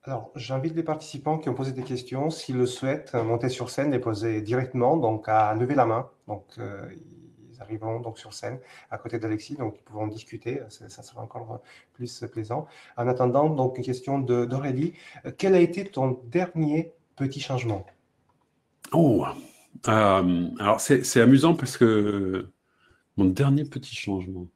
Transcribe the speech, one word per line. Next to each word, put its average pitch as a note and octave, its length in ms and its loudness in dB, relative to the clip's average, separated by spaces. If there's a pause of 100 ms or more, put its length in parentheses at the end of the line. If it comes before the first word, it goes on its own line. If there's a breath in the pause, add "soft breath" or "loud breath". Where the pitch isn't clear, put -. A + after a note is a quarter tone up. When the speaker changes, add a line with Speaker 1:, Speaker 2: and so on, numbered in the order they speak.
Speaker 1:
Alors, A#2+ 300 -8
j'invite C3+ 380 -4
les E3 80 -2
participants D3+ 560 -4
qui D#3 100 -6
ont B2 60 -2
posé C3+ 180 -4
des B2 100 -8
questions, C3 460 -6
s'ils C3+ 300 -6
le B2 80 4
souhaitent, - 480 -4
monter A#2+ 340 0
sur A#2+ 220 -6
scène, C#3+ 200 -2
les B2+ 80 0
poser G#2+ 440 -2
directement, B2+ 560 0
donc A2 320 -2
à G#2+ 240 4
lever B2 200 0
la B2+ 120 4
main. A2+ 240 -2 (180)
Donc, G2+ 160 -10 (140)
euh, G2+ 340 -12
ils - 680 -20
arriveront A2 380 -6
donc A2+ 180 -12
sur - 160 -20
scène B2+ 240 -10 (320 loud breath)
à - 80 -10
côté - 200 -8
d'Alexis, G#2+ 360 -6
donc B2+ 240 -6
ils - 40 -20
pourront G#2+ 240 -8
discuter, A2+ 600 -10
ça, A2 220 -20
ça - 120 -20
sera A#2 200 -16
encore A2+ 400 -14 (320 soft breath)
plus - 360 -12
plaisant. A#2+ 360 -6 (320 soft breath)
En A#2+ 100 0
attendant, B2+ 400 4
donc C3 300 0
une B2 60 -6
question C3 340 -4
de, B2 260 0
d'Aurélie. C3+ 480 -2 (320 loud breath)
Euh, - 140 -10
quel F#3+ 160 4
a F3 60 8
été F3 260 2
ton C3 400 -2
dernier E3 680 0 (240)
petit C#3 240 -4
changement ? A#2 460 -4 (1040)
Speaker 2:
Oh, C#3+ 320 6 (640 loud breath)
euh, F#2+ 680 4
alors G#2 240 2
c'est, - 200 4
c'est - 200 4
amusant C#3 320 8
parce - 240 -4
que G#2 720 2 (680)
mon G2 80 4
dernier C#3 400 4
petit - 320 -10
changement. F#2 600 -6